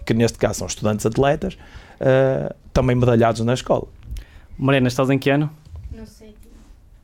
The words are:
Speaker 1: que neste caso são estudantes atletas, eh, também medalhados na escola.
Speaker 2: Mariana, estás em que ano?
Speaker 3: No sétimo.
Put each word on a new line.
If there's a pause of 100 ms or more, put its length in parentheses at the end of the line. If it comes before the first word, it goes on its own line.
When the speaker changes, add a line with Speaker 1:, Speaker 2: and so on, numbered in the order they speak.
Speaker 1:
que
neste
caso
são
estudantes
atletas, (420)
eh, (180)
também
medalhados
na
escola. (680)
Speaker 2:
Mariana,
estás
em
que
ano? (440)
Speaker 3:
No
sétimo. (500)